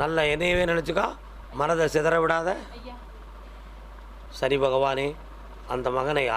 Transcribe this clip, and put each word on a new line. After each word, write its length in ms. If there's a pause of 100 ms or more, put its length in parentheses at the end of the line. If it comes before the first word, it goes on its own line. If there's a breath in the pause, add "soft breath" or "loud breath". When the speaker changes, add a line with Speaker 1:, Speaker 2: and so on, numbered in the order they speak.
Speaker 1:
நல்ல 200 (120)
என்னையவே 380
நினைச்சுக்கோ, 360 (520)
மனதை 340
சிதற 260
விடாத. 300 (260)
Speaker 2:
ஐயா. 200 (1400)
Speaker 1:
சரி 180
பகவானே, 500 (640)
அந்த 140 (100)
மகனை 260 (140)